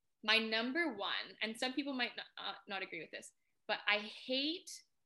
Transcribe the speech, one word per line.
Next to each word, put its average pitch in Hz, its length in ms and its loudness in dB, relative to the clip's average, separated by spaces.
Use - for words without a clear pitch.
My 220 140 8
number 233 580 2
one, 170 460 -2
and 220 140 -2
some 254 180 0
people 277 200 -2
might 240 220 0
not, - 100 -8
uh, 190 160 -4
not 190 140 -2
agree 170 180 -6
with - 120 -12
this, - 200 -10
but 214 100 2
I 208 100 6
hate 285 440 0